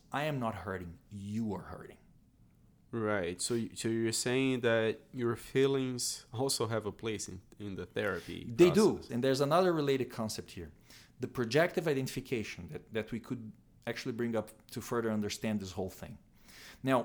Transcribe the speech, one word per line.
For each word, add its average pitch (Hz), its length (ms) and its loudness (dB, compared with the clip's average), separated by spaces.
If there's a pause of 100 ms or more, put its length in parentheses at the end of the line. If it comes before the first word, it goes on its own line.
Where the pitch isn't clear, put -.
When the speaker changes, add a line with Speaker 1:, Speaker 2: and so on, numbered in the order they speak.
(120)
Speaker 1:
"I 139 140 -2
am 147 140 -2
not 113 160 -2
hurting, 90 380 -6 (180)
you 101 420 -4
are 87 80 -4
hurting." - 360 -14 (920)
Speaker 2:
Right. 104 500 0
So, - 140 0
y-, 113 180 -2
so 113 160 -2
you're 113 240 2
saying 131 480 2
that 113 380 4 (140)
your 120 220 0
feelings 135 1000 2
also 127 340 0
have 110 180 0
a 98 60 -2
place 107 360 -4
in, 95 140 -12 (180)
in 104 160 -6
the 90 100 -6
therapy 87 680 -4
Speaker 1:
They 175 140 10
do. 175 240 6
Speaker 2:
process. - 180 -8
Speaker 1:
And 120 120 0
there's 135 180 2
another 170 320 4
related 139 360 2
concept 107 420 -6
here. 82 200 -12 (480)
The 123 80 -4
projective 151 600 2
identification 127 840 -4
that, - 220 -12
that 107 180 -4
we 117 80 -4
could 113 320 -8 (340)
actually 120 280 -6
bring 117 220 -2
up 107 160 -2 (200)
to 113 100 -6
further 117 300 0
understand 107 480 0
this 95 120 -6
whole 95 180 -4
thing. - 280 -12 (680)
Now, 131 220 4